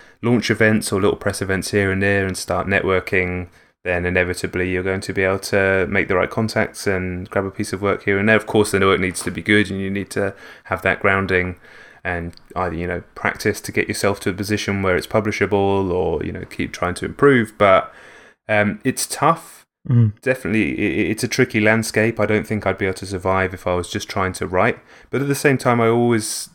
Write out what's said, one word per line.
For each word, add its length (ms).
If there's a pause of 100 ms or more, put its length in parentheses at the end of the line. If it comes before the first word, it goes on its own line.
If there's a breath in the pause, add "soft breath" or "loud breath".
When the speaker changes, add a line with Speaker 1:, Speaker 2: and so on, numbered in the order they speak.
(200 loud breath)
Speaker 1:
launch 300
events 420
or 80
little 160
press 240
events 300
here 200
and 120
there 240
and 100
start 300
networking, 800 (360 soft breath)
then 220
inevitably 640
you're 120
going 180
to 140
be 80
able 160
to 500
make 200
the 80
right 120
contacts 580
and 440
grab 160
a 40
piece 220
of 80
work 240
here 140
and 100
there. 80
Of 100
course, 260
the 60
network 220
needs 220
to 80
be 100
good 300
and 100
you 80
need 220
to 240 (300 loud breath)
have 180
that 180
grounding 560 (480 loud breath)
and 300 (200)
either, 200
you 120
know, 160 (120)
practice 480
to 100
get 160
yourself 320
to 80
a 60
position 480
where 160
it's 80
publishable 840
or, 320
you 80
know, 140
keep 280
trying 240
to 100
improve. 500
But, 340 (600 loud breath)
um, 340
it's 220
tough. 500 (320)
Speaker 2:
Mm. 320
Speaker 1:
Definitely, 520
i-, 340
i-, 40
it's 140
a 40
tricky 300
landscape. 640
I 60
don't 200
think 200
I'd 100
be 80
able 140
to 80
survive 480
if 120
I 80
was 140
just 220
trying 240
to 120
write. 320 (300 loud breath)
But 140
at 60
the 60
same 220
time, 240
I 80
always, 680